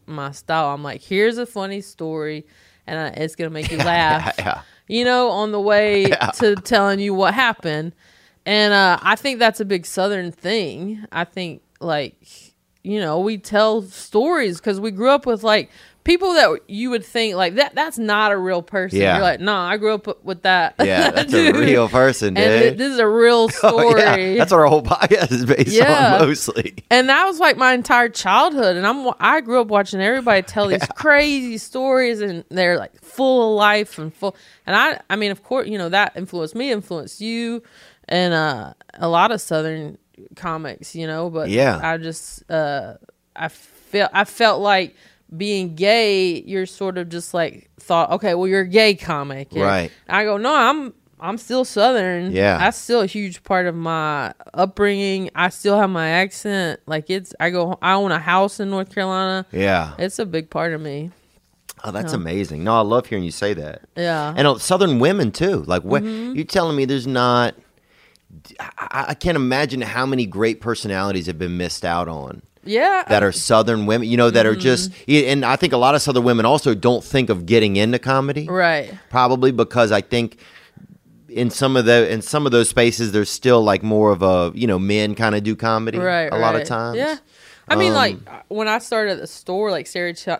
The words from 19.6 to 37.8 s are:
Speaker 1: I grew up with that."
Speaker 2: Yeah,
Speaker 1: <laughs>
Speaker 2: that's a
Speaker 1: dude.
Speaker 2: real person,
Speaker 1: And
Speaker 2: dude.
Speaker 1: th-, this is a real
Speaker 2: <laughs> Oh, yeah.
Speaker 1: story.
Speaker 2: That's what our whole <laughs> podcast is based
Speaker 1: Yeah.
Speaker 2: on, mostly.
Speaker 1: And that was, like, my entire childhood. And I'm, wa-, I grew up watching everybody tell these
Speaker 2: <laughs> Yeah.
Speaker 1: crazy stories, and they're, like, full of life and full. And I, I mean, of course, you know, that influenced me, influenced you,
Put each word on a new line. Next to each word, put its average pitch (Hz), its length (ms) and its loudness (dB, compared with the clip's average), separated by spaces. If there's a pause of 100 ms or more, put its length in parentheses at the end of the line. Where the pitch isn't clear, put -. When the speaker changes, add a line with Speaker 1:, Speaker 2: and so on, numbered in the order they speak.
Speaker 1:
I 214 80 -2
grew 214 160 -2
up 208 280 -8
with 185 200 -10
that." 185 320 2 (100)
Speaker 2:
Yeah, - 260 2
Speaker 1:
<laughs> - 20 -2
Speaker 2:
that's 294 200 -2
a 330 200 4
Speaker 1:
dude. - 40 0
Speaker 2:
real 120 320 4
person, 123 480 2
Speaker 1:
And - 0 -
Speaker 2:
dude. 110 260 4
Speaker 1:
th-, 220 140 4
this 269 160 -2
is 254 60 -2
a 220 100 4
real 233 480 4
Speaker 2:
<laughs> - 60 -6
Oh, 226 340 6
yeah. 147 160 6
Speaker 1:
story. 185 240 0
Speaker 2:
That's 196 160 2
what 170 80 8
our 151 60 8
whole 147 160 4
<laughs> 117 100 -2
podcast 175 400 2
is 123 140 -2
based - 280 2
Speaker 1:
Yeah. 254 460 6
Speaker 2:
on, 147 80 6
mostly. - 460 -4 (160)
Speaker 1:
And 254 180 6
that 302 160 4
was, 370 140 -2
like, 320 180 4
my 254 160 4
entire 240 380 2
childhood. 233 680 2
And 190 100 -2
I'm, 262 200 -2
wa-, 240 120 -2
I 277 220 2
grew 240 220 0
up 208 60 -8
watching 202 340 0
everybody 226 400 2
tell 202 240 -2
these 185 140 0
Speaker 2:
<laughs> - 20 -8
Yeah. - 60 -2
Speaker 1:
crazy 285 680 2
stories, 254 640 0
and 185 300 -6
they're, 175 260 2
like, - 240 -8
full 254 540 2
of - 20 2
life 208 420 2
and 156 140 -10
full. 190 240 -6 (300)
And 190 100 0
I, 285 320 2
I 190 80 -2
mean, 208 140 -2
of 190 120 -8
course, 254 240 -4
you 208 120 -6
know, 175 100 -6
that 196 280 0
influenced 170 380 -8
me, 262 160 -4
influenced 196 520 -8
you, 233 400 -6 (440)